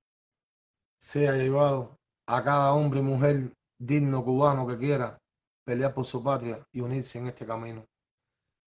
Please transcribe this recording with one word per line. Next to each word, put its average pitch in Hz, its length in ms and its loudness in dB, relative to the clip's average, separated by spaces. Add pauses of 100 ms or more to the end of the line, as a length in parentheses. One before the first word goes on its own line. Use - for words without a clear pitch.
(1000)
sea 147 340 0
llevado 135 640 2 (320)
a 120 160 0
cada 143 300 4
hombre 147 260 2
y 139 40 0
mujer 135 500 2 (260)
digno 135 460 0
cubano 131 420 2
que 123 100 -4
quiera 127 400 -2 (480)
pelear 131 280 0
por 127 120 -4
su 120 180 -8
patria 120 500 -4
y 123 80 -6
unirse 127 380 -6
en 123 80 -8
este 123 180 -12
camino. 113 400 -10 (840)